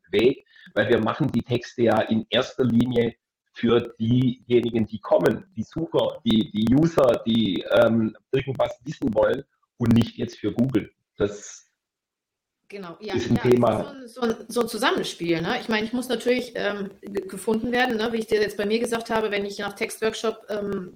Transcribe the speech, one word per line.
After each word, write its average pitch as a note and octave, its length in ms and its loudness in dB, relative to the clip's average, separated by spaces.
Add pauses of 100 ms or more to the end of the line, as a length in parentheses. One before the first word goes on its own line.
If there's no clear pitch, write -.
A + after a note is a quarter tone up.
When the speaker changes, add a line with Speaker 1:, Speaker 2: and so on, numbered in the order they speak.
(100)
Speaker 1:
Weg, A#2 360 2 (280)
weil G#2+ 140 2
wir A2+ 120 4
machen A#2 320 -2
die A#2+ 100 0
Texte - 400 -4
ja A2 200 4
in A2 280 -2
erster C3 340 0
Linie A#2+ 500 2 (380)
für A#2 480 0
diejenigen, A#2 840 2
die A2 140 -10
kommen, - 440 2 (120)
die A2 60 -6
Sucher, C#3 600 -2
die, A2 260 2
die A2+ 240 2
User, C#3+ 520 4
die, A2 440 0
ähm, A2+ 460 4 (160)
irgendwas B2+ 520 -2
wissen C#3 300 -4
wollen - 300 2 (320)
und A#2 160 4
nicht A2+ 260 4
jetzt A#2+ 200 -8
für G#2 140 -2
Google. C3+ 380 0 (260)
Das - 440 -4 (1080)
Speaker 2:
Genau, F#3 320 -14
ja, F#3+ 140 -8
Speaker 1:
ist - 160 0
ein A#2 60 4
Speaker 2:
ja, A#2 60 2
Speaker 1:
Thema. B2 400 4 (120)
Speaker 2:
das - 120 -16
ist - 80 -20
so B3+ 80 -8
ein, A3+ 80 0
so A3+ 100 -2
ein, - 80 -18
so A#3+ 140 -2
ein A3 60 -2
Zusammenspiel, G3+ 720 -2
ne? A#3 180 -4
Ich - 80 -14
meine, A3 180 0
ich A3+ 60 -10
muss B3 160 -4
natürlich, A#3+ 480 -2
ähm, G3 340 -6 (120)
ge-, G3 240 -8
gefunden A3 460 -4
werden, B3 260 0
ne? A3+ 140 -2
Wie A#3 40 -4
ich A3 100 -4
dir G#3+ 140 2
jetzt G3+ 160 -2
bei G#3 100 -2
mir A3 140 0
gesagt A#3 300 -4
habe, A3 200 0
wenn G3+ 140 -2
ich G3+ 140 -10
nach G3+ 160 -8
Textworkshop, A3 760 -6
ähm, G3+ 480 -6